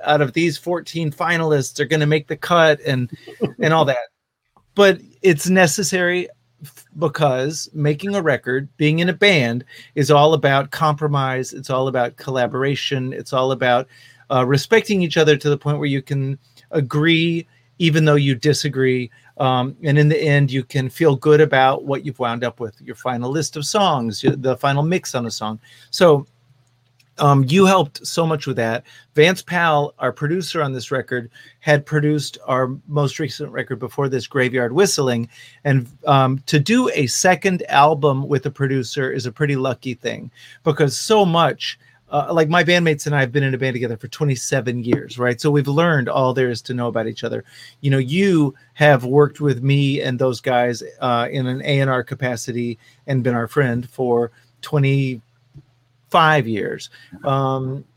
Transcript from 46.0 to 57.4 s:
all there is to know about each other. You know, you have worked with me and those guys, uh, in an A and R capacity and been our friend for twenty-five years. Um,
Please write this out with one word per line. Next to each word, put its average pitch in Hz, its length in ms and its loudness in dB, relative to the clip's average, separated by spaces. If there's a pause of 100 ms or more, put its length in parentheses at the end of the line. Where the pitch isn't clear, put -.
all 127 240 0
there 127 160 0
is 113 140 -6
to 123 100 -8
know 120 140 -4
about 113 200 -4
each 113 160 -10
other. 117 200 -6 (380)
You 139 100 0
know, 135 80 2
you 151 560 0 (180)
have 143 320 4
worked 147 360 2
with 131 200 0
me 139 400 2
and 131 160 -4
those 127 240 -2
guys, 123 400 0 (200)
uh, 120 280 0
in 135 180 -4
an 131 160 -4
A 143 180 0
and 135 80 0
R 127 140 -2
capacity 120 760 -6 (260)
and 135 180 -2
been 123 120 0
our 117 120 -4
friend 123 420 0
for 120 420 0 (300)
twenty-five 139 1900 -2
years. - 420 -6 (340)
Um, 135 600 -4 (120)